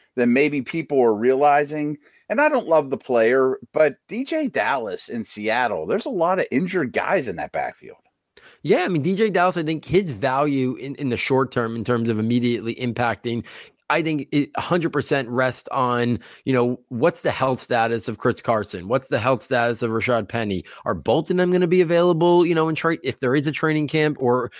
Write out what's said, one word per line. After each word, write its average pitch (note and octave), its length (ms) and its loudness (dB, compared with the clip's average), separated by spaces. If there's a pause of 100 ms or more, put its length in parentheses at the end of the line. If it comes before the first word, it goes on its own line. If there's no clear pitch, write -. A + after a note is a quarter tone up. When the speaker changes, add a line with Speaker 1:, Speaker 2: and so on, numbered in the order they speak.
(160)
Speaker 1:
than A#2+ 160 2
maybe C#3+ 300 2
people C#3 400 -2
are A#2 120 4
realizing, D3 840 2 (320)
and G#3+ 100 -2
I D4+ 80 4
don't D4 200 0
love D#3 220 4
the B2+ 80 -2
player, B2+ 600 2 (160)
but D3+ 240 2 (100)
D A#3 160 -6
J D#4 240 -2
Dallas A2+ 640 -4
in A2 160 -8
Seattle, G#2+ 600 -2
there's C#3+ 200 -2
a D4+ 40 -6
lot F#3 300 0
of F3+ 120 0
injured E3+ 420 -2
guys D3+ 340 -2
in F#2 80 -6
that D2 160 -10
backfield. - 460 -8 (640)
Speaker 2:
Yeah, A3+ 220 0
I F4 40 -4
mean, E3+ 140 0
D F3+ 140 -2
J A3 140 2
Dallas, F3+ 280 2
I E3 60 -2
think D#3 200 -4
his F3+ 260 0
value C3 640 0
in, C3+ 200 -12
in C#3 140 -4
the A#2 80 0
short C3 340 2
term A#2 240 -2
in A#2 80 -6
terms A#2 240 0
of A2 120 0
immediately A#2 560 0
impacting, A#2+ 720 -4 (460)
I D#3+ 120 2
think D3+ 280 -2
it C#3+ 240 0
a C#3 60 -4
hundred E3+ 320 0
percent C3+ 360 -2
rests B2+ 400 -2
on, A#2+ 500 0 (260)
you C3+ 80 0
know, B2 260 2 (100)
what's C3+ 340 0
the A2+ 80 0
health C3 280 0
status A#2 480 -2
of A2+ 120 -8
Chris A#2+ 200 0
Carson? G2+ 480 -4
What's C3 200 -2
the C3+ 100 -2
health A#2 240 0
status A#2+ 400 0
of A#2 80 -2
Rashad A2+ 380 0
Penny? G#2 360 -4 (220)
Are - 80 -2
both C3 380 0
of F3+ 60 2
them F3+ 140 2
gonna F3+ 140 4
be F3+ 160 4
available, F3 640 4
you E3+ 80 0
know, D#3+ 160 2
in D#3+ 60 -2
tra-, E3 280 -2
if C3 160 -4
there B2+ 140 0
is D3 140 2
a D#3 40 -2
training D#3 360 0
camp D3+ 320 0
or, B2 400 0